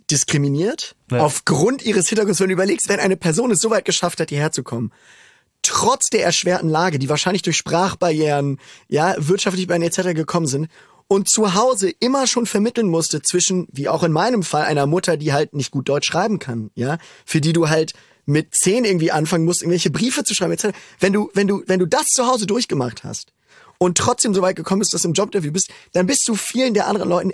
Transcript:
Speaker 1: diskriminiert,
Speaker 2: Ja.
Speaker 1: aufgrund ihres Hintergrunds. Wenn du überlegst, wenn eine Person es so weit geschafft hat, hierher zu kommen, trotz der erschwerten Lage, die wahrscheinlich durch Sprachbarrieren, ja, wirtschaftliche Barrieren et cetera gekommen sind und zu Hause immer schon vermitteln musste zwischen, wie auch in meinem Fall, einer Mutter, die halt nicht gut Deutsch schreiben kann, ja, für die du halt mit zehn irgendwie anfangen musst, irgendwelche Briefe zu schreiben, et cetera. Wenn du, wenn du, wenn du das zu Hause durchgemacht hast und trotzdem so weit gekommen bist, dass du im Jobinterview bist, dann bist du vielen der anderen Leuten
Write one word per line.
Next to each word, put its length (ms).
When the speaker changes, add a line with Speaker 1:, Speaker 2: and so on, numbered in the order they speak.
Speaker 1:
diskriminiert, 880
Speaker 2:
Ja. 100
Speaker 1:
aufgrund 640
ihres 280
Hintergrunds. 320
Wenn 80
du 40
überlegst, 360
wenn 100
eine 160
Person 360
es 80
so 100
weit 160
geschafft 340
hat, 120
hierher 200
zu 120
kommen, 280
trotz 480
der 160
erschwerten 440
Lage, 300
die 100
wahrscheinlich 340
durch 140
Sprachbarrieren, 1000
ja, 300
wirtschaftliche 500
Barrieren 200
et 60
cetera 200
gekommen 340
sind 200
und 220
zu 240
Hause 360
immer 280
schon 180
vermitteln 420
musste 340
zwischen, 500
wie 180
auch 140
in 80
meinem 320
Fall, 220
einer 220
Mutter, 300
die 160
halt 200
nicht 180
gut 160
Deutsch 200
schreiben 320
kann, 360
ja, 220
für 160
die 120
du 160
halt 240
mit 300
zehn 300
irgendwie 260
anfangen 340
musst, 160
irgendwelche 280
Briefe 340
zu 100
schreiben, 200
et 80
cetera. 160
Wenn 140
du, 200
wenn 140
du, 200
wenn 120
du 60
das 220
zu 200
Hause 180
durchgemacht 580
hast 300
und 200
trotzdem 360
so 80
weit 140
gekommen 240
bist, 140
dass 100
du 60
im 40
Jobinterview 380
bist, 180
dann 140
bist 200
du 80
vielen 380
der 140
anderen 220
Leuten 240